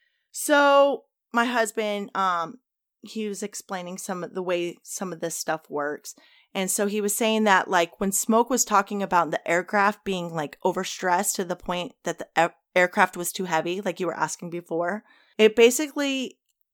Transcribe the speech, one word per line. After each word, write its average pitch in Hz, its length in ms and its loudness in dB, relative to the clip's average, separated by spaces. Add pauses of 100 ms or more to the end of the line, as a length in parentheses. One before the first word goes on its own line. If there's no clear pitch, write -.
(300)
So 285 720 4 (280)
my 233 120 2
husband, 220 680 -2
um, 175 460 -2 (420)
he 220 260 -8
was 196 140 -8
explaining 185 560 -10
some 180 260 -8
of - 100 -10
the 190 80 -6
way 175 400 -2
some - 300 -8
of 165 80 -12
this 165 160 -6
stuff 160 320 -4
works. 147 460 -6 (400)
And 190 160 -4
so 208 160 0
he 208 140 -2
was 202 140 -2
saying 220 300 2
that, 196 240 4
like, 175 320 0
when 196 100 -2
Smoke 226 400 2
was 254 140 2
talking 202 380 0
about 180 280 2
the - 180 -4
aircraft 196 560 2
being, 175 300 -4
like, 151 300 -6
overstressed 185 720 0
to 196 100 -2
the 175 100 -6
point 180 380 -8 (120)
that 165 140 -6
the - 180 -10
air-, 165 180 2 (200)
aircraft 185 420 2
was 180 160 -6
too 190 120 -6
heavy, 175 360 -2
like 185 200 -4
you 180 60 -2
were 165 100 -4
asking 156 340 -6
before, 170 540 -6 (320)
it 214 180 6
basically 269 840 2 (360)